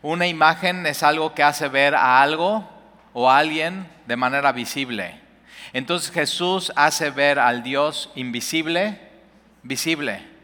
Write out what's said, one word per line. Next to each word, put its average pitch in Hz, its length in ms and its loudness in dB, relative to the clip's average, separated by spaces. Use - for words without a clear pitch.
Una 170 240 0
imagen 170 580 0
es 147 160 -2
algo 156 320 2
que 151 80 -2
hace 147 260 2
ver 139 280 2
a 131 260 6
algo 170 480 0
o 127 180 2
a 135 100 8
alguien 160 500 -2
de 120 100 -4
manera 135 360 0
visible. 123 680 -8
Entonces 160 380 -4
Jesús 175 640 -2
hace 151 340 2
ver 139 300 2
al 123 240 2
Dios 139 500 -4
invisible, 160 880 -4
visible. 131 600 -4